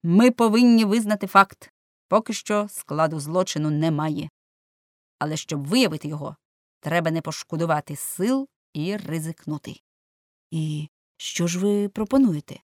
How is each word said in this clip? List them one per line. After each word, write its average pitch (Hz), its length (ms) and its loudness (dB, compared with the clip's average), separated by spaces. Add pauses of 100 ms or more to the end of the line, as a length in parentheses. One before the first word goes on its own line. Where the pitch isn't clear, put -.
Ми 202 280 6
повинні 233 540 4
визнати 208 420 0
факт. - 460 2 (340)
Поки 220 260 0
що 208 360 -2
складу 156 500 -2
злочину 156 520 -2
немає. 156 580 -2 (880)
Але 156 200 -4
щоб 143 300 -6
виявити 170 400 0
його, 147 280 -10 (440)
треба 160 320 -2
не 165 100 -2
пошкодувати 156 720 -4
сил 262 520 -2 (260)
і 180 240 -4
ризикнути». 160 760 -8 (760)
«І 151 380 -4 (280)
що - 300 -4
ж 175 120 -2
ви 208 300 0
пропонуєте?» 208 680 0 (140)